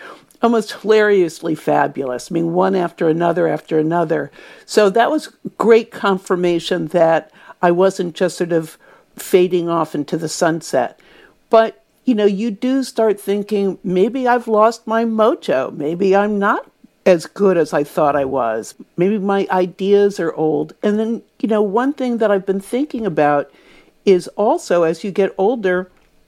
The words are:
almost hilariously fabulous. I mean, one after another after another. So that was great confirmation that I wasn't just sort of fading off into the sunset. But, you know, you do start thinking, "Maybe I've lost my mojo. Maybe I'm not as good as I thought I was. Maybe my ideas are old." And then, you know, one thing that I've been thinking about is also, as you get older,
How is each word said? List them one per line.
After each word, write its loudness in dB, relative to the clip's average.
almost 0
hilariously 0
fabulous. -2
I -8
mean, -2
one 0
after -2
another 0
after -2
another. -2
So 2
that 2
was -4
great 4
confirmation -2
that 2
I 4
wasn't 0
just -2
sort -2
of -4
fading 0
off -2
into -6
the -6
sunset. -2
But, 4
you 2
know, 0
you 0
do -2
start 0
thinking, -2
"Maybe 0
I've 0
lost 2
my 0
mojo. 0
Maybe 0
I'm 0
not -2
as 2
good 2
as 0
I 0
thought 0
I 0
was. -4
Maybe 0
my -2
ideas 2
are -2
old." -2
And 0
then, -4
you -2
know, 2
one 0
thing -4
that 0
I've 0
been -2
thinking -4
about 0
is 4
also, 0
as -2
you -4
get -2
older, 0